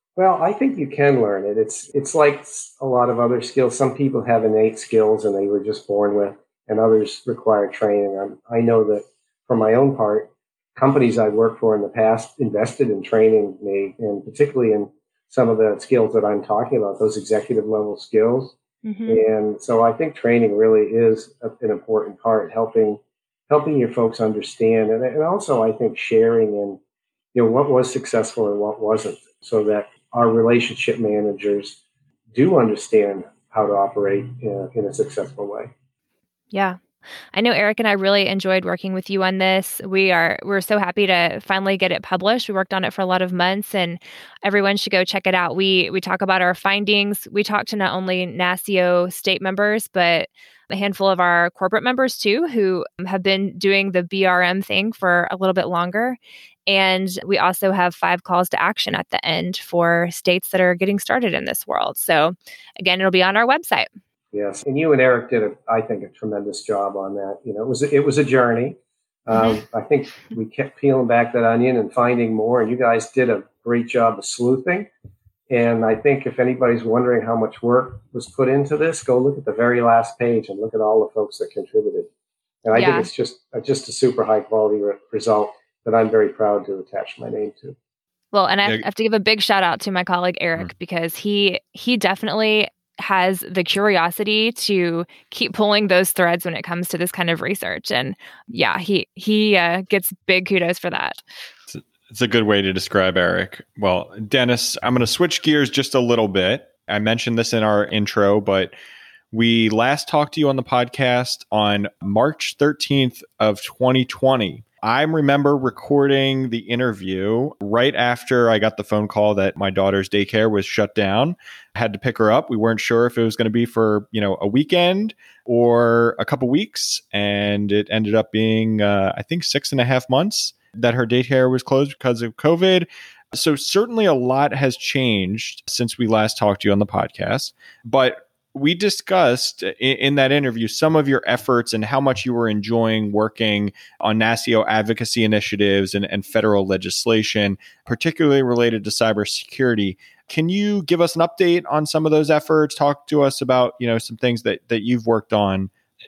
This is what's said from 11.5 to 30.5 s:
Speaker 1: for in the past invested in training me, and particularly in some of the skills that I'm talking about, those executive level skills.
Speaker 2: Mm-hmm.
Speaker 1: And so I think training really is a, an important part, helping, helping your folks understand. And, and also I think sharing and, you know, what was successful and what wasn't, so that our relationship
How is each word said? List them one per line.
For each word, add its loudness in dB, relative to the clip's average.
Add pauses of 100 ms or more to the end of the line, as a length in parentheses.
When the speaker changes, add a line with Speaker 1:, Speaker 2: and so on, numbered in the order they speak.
Speaker 1:
for 2
in -2
the -6
past -2
invested -2
in -4
training 2
me, -4
and -6
particularly 0
in -2 (400)
some 2
of 2
the 2
skills 2
that 2
I'm -2
talking -2
about, -4
those 0
executive -2
level -4
skills. 0 (300)
Speaker 2:
Mm-hmm. -8
Speaker 1:
And 2
so 2
I 4
think -4
training 2
really 4
is 0
a, -8 (140)
an -2
important -4
part, 0
helping, 0 (500)
helping 2
your 0
folks -2
understand. 0
And, 0
and -2
also 0
I 0
think -4
sharing 2
and, -6 (540)
you 2
know, 4
what 2
was 2
successful -2
and -4
what -4
wasn't, -2 (220)
so -2
that -2 (240)
our 4
relationship 2